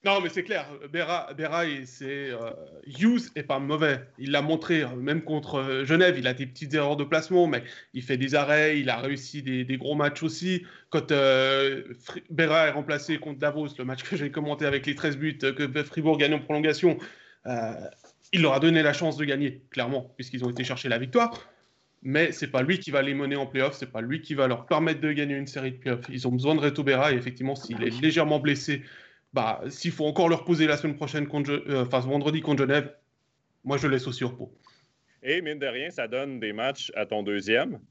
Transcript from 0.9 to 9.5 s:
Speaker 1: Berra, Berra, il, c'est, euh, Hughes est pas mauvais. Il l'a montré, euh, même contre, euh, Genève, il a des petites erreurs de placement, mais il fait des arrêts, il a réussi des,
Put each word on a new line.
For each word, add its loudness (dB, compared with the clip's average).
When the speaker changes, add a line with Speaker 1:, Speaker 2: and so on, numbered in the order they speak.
Speaker 1:
Berra, -4
Berra, -2
il, -6
c'est, -8
euh, -8
Hughes 4
est -8
pas -2
mauvais. 0
Il -6
l'a 2
montré, 0
euh, -2
même -2
contre, -4
euh, -2
Genève, 6
il -2
a 0
des -6
petites -10
erreurs 2
de -2
placement, 4
mais -2
il -8
fait -2
des 0
arrêts, 4
il 0
a 0
réussi -6
des, -2